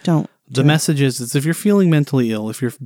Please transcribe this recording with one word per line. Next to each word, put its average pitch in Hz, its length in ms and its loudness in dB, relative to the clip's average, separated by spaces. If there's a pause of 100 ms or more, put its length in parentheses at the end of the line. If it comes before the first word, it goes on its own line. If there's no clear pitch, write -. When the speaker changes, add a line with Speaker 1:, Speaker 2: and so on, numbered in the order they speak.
Speaker 1:
Don't 160 240 0 (200)
Speaker 2:
the 127 80 -20
Speaker 1:
do 135 60 0
it. 139 40 4
Speaker 2:
message 156 340 2
is, 135 200 0
is 120 160 -6
if 139 100 -2
you're 165 80 0
feeling 202 380 2
mentally 139 400 0
ill, 107 180 -6
if 107 100 -10
you're 120 140 -4 (120)